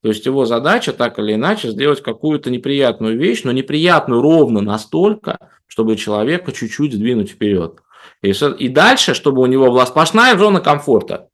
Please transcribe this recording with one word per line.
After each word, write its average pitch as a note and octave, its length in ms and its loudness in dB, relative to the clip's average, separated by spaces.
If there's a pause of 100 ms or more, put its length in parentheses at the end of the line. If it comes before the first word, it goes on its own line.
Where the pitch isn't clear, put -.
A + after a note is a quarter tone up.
То A2+ 80 0
есть G#2+ 160 -4
его C3+ 180 0
задача C3+ 480 0
так - 260 -4
или G#2+ 140 -2
иначе C#3 380 -2
сделать C3+ 320 -2
какую-то D3 480 -4
неприятную B2 680 -2
вещь, G#3+ 260 -2
но B2 80 -2
неприятную C#3+ 680 0
ровно C#3 400 4
настолько, D3+ 800 -2 (280)
чтобы A2 300 -2
человека A#2 560 -4
чуть-чуть C#3 400 -6
сдвинуть A2 380 -2
вперед. F#2+ 500 -4 (420)
И G2 120 0
со-, C#3+ 180 0
и C3+ 160 -6
дальше, D#3+ 460 4
чтобы C3+ 280 0
у B2+ 40 4
него C3 200 4
была B2 200 4
сплошная G#3 500 2
зона G3 240 2
комфорта. C#3+ 720 -2